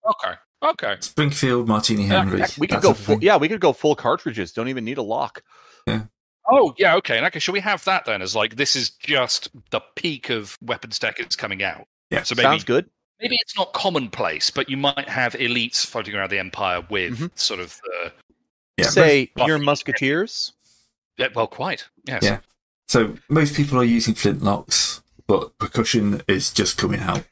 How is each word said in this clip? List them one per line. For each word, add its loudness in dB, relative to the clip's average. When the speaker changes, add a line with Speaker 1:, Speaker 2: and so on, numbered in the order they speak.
Speaker 1:
Okay. -2
Okay. -2
Speaker 2:
Springfield, 0
Martini 2
Speaker 1:
Yeah, 4
Speaker 2:
Henry. 2
Speaker 3:
Heck, 0
we 0
could 0
Speaker 2:
that 0
Speaker 3:
go 8
Speaker 2:
type 0
of -14
Speaker 3:
full, 4
Speaker 2:
thing. -2
Speaker 3:
yeah, 6
we 4
could -2
go 6
full 2
cartridges. -2
Don't -4
even -6
need -6
a -4
lock. -4
Speaker 2:
Yeah. -2
Speaker 1:
Oh, 6
yeah, 4
okay. 0
And 0
okay, -4
should -2
we 0
have -2
that 0
then -2
as, -6
like, 0
this 0
is -2
just -2
the -2
peak -6
of -4
weapons -8
tech -4
that's -6
coming -6
out? -6
Speaker 2:
Yeah. -2
Speaker 1:
So -4
maybe, 2
Speaker 3:
Sounds 2
good. 0
Speaker 1:
maybe -2
it's -10
not -2
commonplace, -2
but -4
you -4
might -2
have -2
elites 0
floating -8
around -2
the -2
Empire -4
with -2
Speaker 3:
Mm-hmm. -6
Speaker 1:
sort -2
of -12
the -8
Speaker 2:
Yeah, 2
Speaker 3:
Say, 6
Speaker 1:
most 2
Speaker 3:
your 2
Speaker 1:
buff- -4
Speaker 3:
musketeers? -2
Speaker 1:
Yeah, 0
well, 2
quite. -6
Yes. -4
Speaker 2:
Yeah. 0
So 2
most 2
people 2
are 4
using 2
flintlocks, 0
but 2
percussion 0
is 0
just 2
coming 0
out. -2